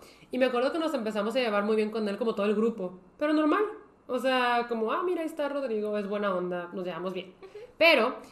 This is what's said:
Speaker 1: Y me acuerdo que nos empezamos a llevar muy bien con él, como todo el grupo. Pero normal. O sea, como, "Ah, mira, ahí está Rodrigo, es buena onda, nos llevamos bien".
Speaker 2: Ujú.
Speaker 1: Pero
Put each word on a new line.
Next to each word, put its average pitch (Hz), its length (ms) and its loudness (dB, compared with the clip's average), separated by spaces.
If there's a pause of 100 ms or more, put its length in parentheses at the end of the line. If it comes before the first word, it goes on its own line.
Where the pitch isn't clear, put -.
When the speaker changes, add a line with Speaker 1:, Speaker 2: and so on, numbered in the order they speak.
(320)
Speaker 1:
Y 254 80 -2
me 262 60 4
acuerdo 254 260 2
que 330 80 -2
nos 320 160 0
empezamos 214 400 -2
a 262 40 0
llevar 208 240 2
muy 220 120 2
bien 214 160 2
con 220 180 -2
él, 196 80 -4
como 226 160 0
todo 202 140 0
el 214 80 2
grupo. 202 440 0 (200)
Pero 302 120 2
normal. 311 320 4 (440)
O 254 100 -2
sea, 240 500 2
como, 226 240 -2
"Ah, 339 140 -2
mira, 349 160 0
ahí 320 60 -2
está 294 200 -4
Rodrigo, 226 520 -2
es 202 100 -4
buena 202 240 -2
onda, 180 400 -4
nos 190 100 -6
llevamos 175 300 -6
bien". - 300 -10
Speaker 2:
Ujú. - 40 -18 (300)
Speaker 1:
Pero 269 380 6 (160)